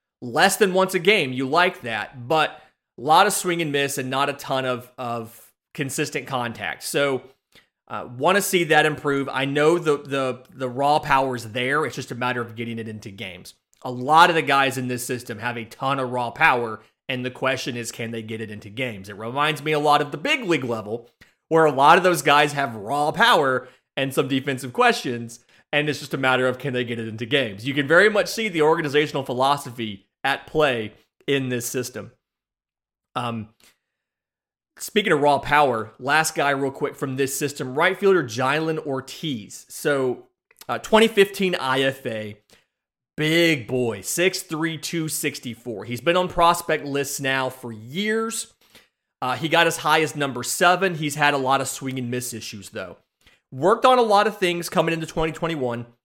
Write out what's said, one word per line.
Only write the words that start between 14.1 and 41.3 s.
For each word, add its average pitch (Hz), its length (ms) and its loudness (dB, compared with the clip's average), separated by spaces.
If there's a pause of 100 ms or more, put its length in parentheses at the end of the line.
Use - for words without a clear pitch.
of 160 60 0
the 156 60 4
guys 135 360 2
in 127 80 -4
this 123 180 -4
system 120 360 -8
have 117 180 -6
a 113 60 -8
ton 135 340 -4
of 127 120 -4
raw 123 200 -4
power, 123 520 0 (260)
and 127 160 -6
the 123 80 -6
question 131 440 -4
is, 117 140 -8
can 117 220 -10
they 113 100 -8
get 110 180 -10
it 107 100 -10
into 104 200 -14
games? 104 380 -8
It 98 100 -14
reminds 139 440 -4
me 156 100 -2
a 147 80 2
lot 147 200 4
of 139 120 -4
the - 40 -8
big 262 280 -2
league 156 200 0
level, 113 460 -8 (380)
where 160 180 6
a 147 60 4
lot 143 260 8
of 180 60 2
those 170 180 4
guys 147 300 4
have 139 240 -4
raw 139 340 -2
power 165 580 2 (280)
and 135 180 -2
some 143 140 0
defensive 131 440 -4
questions, 131 680 0 (320)
and 151 160 0
it's 135 100 -4
just 147 160 -8
a - 20 -2
matter 131 300 2
of, 127 120 0
can 139 140 -4
they 123 120 -2
get 117 160 -6
it 113 80 -8
into 113 180 -8
games? 113 400 -2
You 139 80 -4
can 139 140 -2
very 180 200 6
much 208 200 2
see 220 200 -4
the 165 140 -2
organizational 151 640 2
philosophy 123 840 -2 (160)
at 135 240 -2
play 123 480 0 (320)
in 135 220 0
this 120 180 -4
system. 117 460 -8 (1040)
Um, 117 340 -6 (1300)
speaking 196 360 -2
of 143 80 4
raw 143 180 4
power, 123 600 2
last 151 340 0
guy 143 160 2
real 139 220 0
quick 139 240 -4
from 135 180 -6
this 135 240 -2
system, 135 380 -6
right 185 200 2
fielder 190 280 4
Jylen 139 600 -2
Ortiz. 131 840 -8
So, 135 580 -2 (420)
uh, 117 100 -4
twenty 220 280 6
fifteen 196 480 2